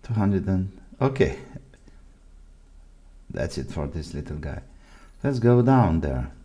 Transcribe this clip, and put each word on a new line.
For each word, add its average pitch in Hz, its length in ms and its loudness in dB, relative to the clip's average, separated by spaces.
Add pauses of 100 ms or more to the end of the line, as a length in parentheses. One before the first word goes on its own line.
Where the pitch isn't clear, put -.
Two 113 100 -6
hundred 101 320 0
and, 95 240 0 (300)
okay. 135 380 0 (1900)
That's - 280 -6
it 65 140 -10
for 73 160 -6
this 71 260 -10
little 73 220 -8
guy. 73 240 -8 (640)
Let's 135 160 0
go 120 220 6
down 113 380 4
there. 67 300 -4 (140)